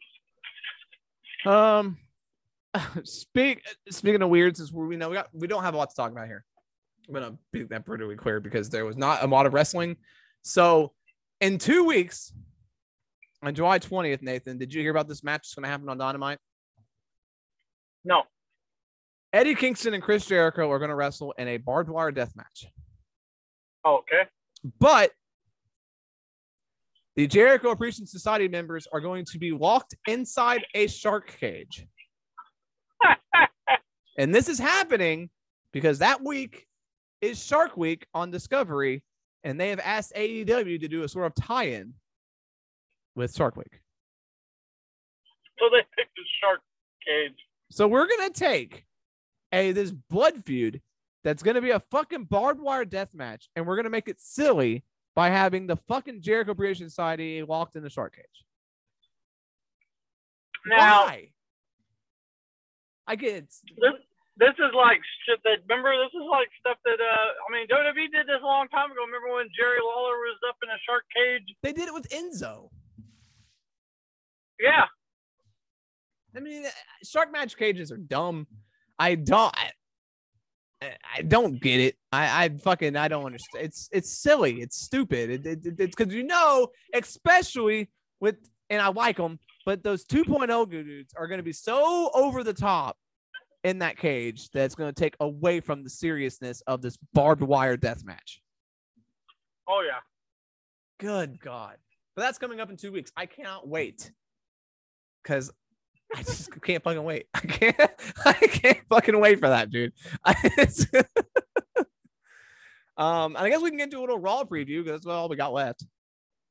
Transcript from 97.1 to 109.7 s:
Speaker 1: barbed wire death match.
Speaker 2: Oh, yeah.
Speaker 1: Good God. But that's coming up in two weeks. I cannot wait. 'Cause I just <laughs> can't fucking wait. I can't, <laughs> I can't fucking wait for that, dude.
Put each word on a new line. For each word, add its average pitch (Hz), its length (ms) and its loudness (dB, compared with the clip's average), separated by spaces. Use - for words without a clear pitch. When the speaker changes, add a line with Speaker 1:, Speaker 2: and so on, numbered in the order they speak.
Speaker 1:
barbed 143 300 4
wire 131 340 2
death - 280 -6
match. - 360 -20
Speaker 2:
Oh, 196 180 0
yeah. 131 140 -6
Speaker 1:
Good 190 400 -8
God. 113 380 -16
But 196 80 -6
that's 254 140 -4
coming 240 220 -12
up 214 100 -10
in 190 80 -18
two 202 140 -16
weeks. 190 240 -12
I 180 100 -10
cannot 190 420 -16
wait. 151 440 -10
'Cause 139 280 -4
I - 80 -12
just - 280 -10
<laughs> - 100 -20
can't 175 220 -4
fucking 165 200 -4
wait. 156 300 -8
I - 60 -6
can't, - 400 0
<laughs> - 460 0
I 277 80 8
can't - 460 4
fucking 220 300 6
wait 208 200 8
for 143 100 4
that, 117 200 2
dude. 120 220 -4